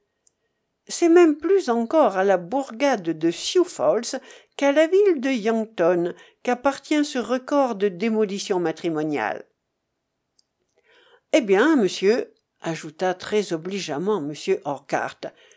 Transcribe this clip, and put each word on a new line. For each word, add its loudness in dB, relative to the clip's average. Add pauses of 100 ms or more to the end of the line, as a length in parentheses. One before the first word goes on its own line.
(880)
C'est 0
même 8
plus 0
encore 2
à 0
la 4
bourgade -2
de -2
Sioux 0
Falls -2 (340)
qu'à 0
la 4
ville 4
de -2
Yankton 0 (300)
qu'appartient 0
ce -4
record 0
de 0
démolition -2
matrimoniale. -4 (1800)
Eh 4
bien, 4
monsieur, 0 (280)
ajouta -6
très -4
obligeamment -4
monsieur -4
Hogarth, -6 (280)